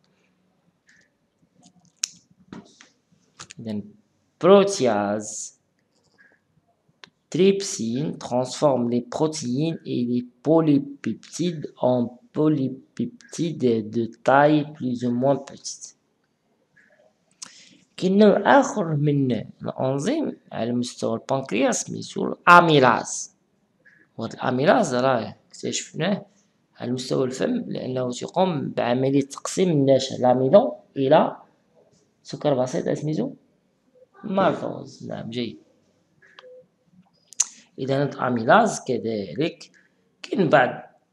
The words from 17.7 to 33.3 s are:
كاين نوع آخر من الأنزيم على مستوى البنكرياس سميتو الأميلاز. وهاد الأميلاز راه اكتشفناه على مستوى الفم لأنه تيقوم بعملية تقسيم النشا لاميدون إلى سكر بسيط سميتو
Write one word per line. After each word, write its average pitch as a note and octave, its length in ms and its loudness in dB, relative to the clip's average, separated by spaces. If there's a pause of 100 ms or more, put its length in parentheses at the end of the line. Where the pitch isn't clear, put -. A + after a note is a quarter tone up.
كاين F#3 200 0
نوع G#3+ 420 6
آخر E3+ 360 0
من C#3+ 360 0 (300)
الأنزيم C#3+ 760 -4 (140)
على A2+ 200 -4
مستوى A#2 480 -4
البنكرياس E3+ 640 -2
سميتو - 460 -8
الأميلاز. D3+ 1040 4 (840)
وهاد A2+ 160 -8
الأميلاز C3+ 640 0
راه B2 400 -2 (120)
اكتشفناه D3 800 -6 (520)
على A#2+ 140 -6
مستوى C3+ 340 -2
الفم A#3+ 300 -2
لأنه B2+ 560 -6
تيقوم C3 580 -2
بعملية C3 520 0
تقسيم - 480 -2
النشا C3+ 460 2
لاميدون C3 560 4 (260)
إلى D3 400 2 (840)
سكر D3 300 -2
بسيط B2+ 360 -2
سميتو D#3 440 -4 (880)